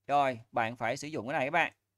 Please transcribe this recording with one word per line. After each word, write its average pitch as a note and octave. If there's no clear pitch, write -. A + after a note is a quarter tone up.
Rồi, C#3
bạn A#2
phải A#2+
sử C#3+
dụng B2+
cái D3
này C#3
các C#3+
bạn. D#3+